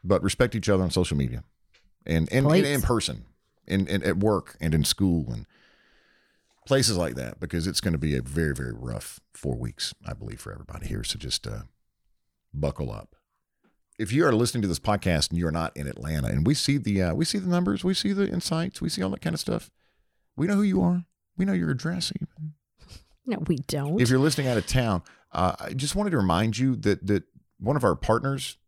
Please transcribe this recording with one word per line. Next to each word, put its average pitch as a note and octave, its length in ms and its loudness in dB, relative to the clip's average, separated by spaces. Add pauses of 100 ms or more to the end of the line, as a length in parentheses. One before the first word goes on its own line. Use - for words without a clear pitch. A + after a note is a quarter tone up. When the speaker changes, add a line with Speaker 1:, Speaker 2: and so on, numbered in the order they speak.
Speaker 1:
But F#2+ 200 4
respect A2 320 2
each G#2+ 140 0
other F#2+ 140 6
on F2 80 0
social F2 260 0
media A#1+ 260 -2 (600)
and, E2 260 2
and, C3+ 140 2
and - 20 4
Speaker 2:
Please. D#3+ 200 6
Speaker 1:
in C#3 140 0
person, G#2+ 440 0 (420)
in, F#2+ 200 2
in, F2+ 160 -2
at E2 140 2
work G2+ 440 0
and D#2 120 2
in D#2 100 4
school E2 480 2
and A1 140 -8 (1200)
places A#2+ 320 2
like D#2+ 180 -2
that, B1 240 -8
because E2 280 -2
it's F#2 140 -2
gonna E2 160 0
be C#2+ 180 0
a B1+ 60 0
very, C#2+ 320 -2
very B1+ 200 -6
rough A1+ 460 -10 (140)
four C2+ 220 -4
weeks, - 380 -8 (120)
I - 80 -8
believe, - 260 -12
for - 120 -14
everybody - 360 -12
here. - 160 -6
So - 140 -6
just, - 300 -6
uh, A1 140 -8 (920)
buckle C#2+ 380 -4
up. G#1 240 -14 (840)
If G#2+ 160 -4
you D3+ 120 4
are C#3 60 6
listening A#2 300 2
to G2+ 60 0
this E2+ 120 0
podcast F#2 500 2
and E2+ 80 -2
you're E2+ 140 0
not E2 240 -4
in C#2 120 -8
Atlanta, C#2+ 400 -4
and D2+ 200 2
we C#3 60 4
see C#3+ 240 0
the, G2+ 240 0
uh, F2 120 2
we E3 120 0
see - 120 -2
the F#3 120 -4
numbers, F3+ 340 0
we F#3 100 2
see G3+ 200 -2
the G3+ 160 0
insights, F3 520 -4
we F3 80 -4
see F3 120 -4
all F#3 80 -2
that - 120 -6
kind E3+ 120 -2
of - 60 -4
stuff. - 300 -4 (680)
We D3+ 100 0
know G3+ 80 2
who G3 60 4
you F#3+ 200 2
are. F3 220 2 (340)
We F3+ 80 0
know G3 80 0
your E3+ 180 0
address E3 440 -4
even. D#3 380 -10 (720)
Speaker 2:
No, B3 200 -2
we D#3+ 120 2 (100)
don't. D3 320 0
Speaker 1:
If B2 100 6
you're B2+ 100 6
listening C#3+ 280 2
out B2 100 2
of G2+ 100 0
town, A2 360 2 (280)
uh, F2+ 280 0
I - 140 -8
just C3+ 220 -4
wanted G3+ 160 0
to D#3+ 60 2
remind G2+ 400 2
you C3 200 2
that, G2+ 300 0
that G2+ 160 2 (360)
one A#2 160 0
of C3 80 2
our F#2+ 120 4
partners C3+ 640 -2 (100)